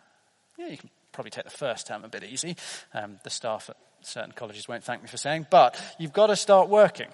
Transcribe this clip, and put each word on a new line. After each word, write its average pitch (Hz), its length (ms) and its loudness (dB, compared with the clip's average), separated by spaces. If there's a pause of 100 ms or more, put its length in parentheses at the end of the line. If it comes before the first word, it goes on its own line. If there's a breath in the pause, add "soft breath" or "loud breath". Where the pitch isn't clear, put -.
(580)
Yeah, 349 100 -14
you 240 100 -14
can - 120 -20 (220)
probably 113 200 -14
take - 120 -12
the - 60 -20
first - 380 -8
term 107 180 -14
a - 20 -18
bit 104 160 -16
easy. 131 320 -10 (380 loud breath)
Um, 104 300 -12
the - 60 -14
staff - 420 -8
at - 60 -20 (240)
certain - 300 -14
colleges 104 360 -16
won't 117 160 -12
thank 120 180 -10
me 117 80 -20
for 123 80 -16
saying, 151 320 -6
but 175 280 6 (200 loud breath)
you've 160 160 -10
got 214 140 4
to 208 80 2
start 190 340 6
working. 202 440 4